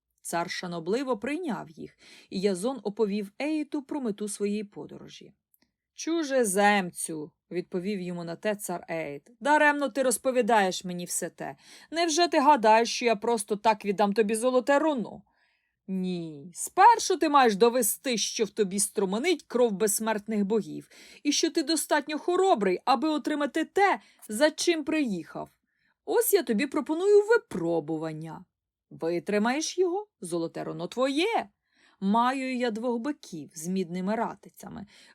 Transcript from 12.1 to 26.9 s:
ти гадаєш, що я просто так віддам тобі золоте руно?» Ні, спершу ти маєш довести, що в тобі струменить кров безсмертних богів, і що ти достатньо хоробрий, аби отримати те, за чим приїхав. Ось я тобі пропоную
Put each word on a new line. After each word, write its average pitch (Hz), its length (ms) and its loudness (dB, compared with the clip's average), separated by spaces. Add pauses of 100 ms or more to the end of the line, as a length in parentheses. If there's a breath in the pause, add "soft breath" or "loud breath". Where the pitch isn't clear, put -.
ти 320 120 2
гадаєш, 233 560 6
що 247 100 -2
я 226 100 4
просто 220 400 -2
так 214 300 2
віддам 202 280 2
тобі 220 220 2
золоте 254 440 2
руно?» 294 420 -2 (640)
Ні, 175 640 -6
спершу 403 640 4
ти 311 120 2
маєш 262 260 6
довести, 233 600 2
що - 280 -2
в 196 40 -6
тобі 202 300 -2
струменить 214 680 -2
кров 240 240 2
безсмертних 214 720 -2
богів, 156 440 -2 (340 loud breath)
і 285 80 0
що 311 200 0
ти 330 120 0
достатньо 302 560 -2
хоробрий, 349 640 2
аби 247 240 2
отримати 302 560 -2
те, 370 340 2 (300 soft breath)
за 254 220 2
чим 320 320 0
приїхав. 208 640 -4 (560)
Ось 403 280 0
я 359 100 6
тобі 240 240 0
пропоную 370 600 4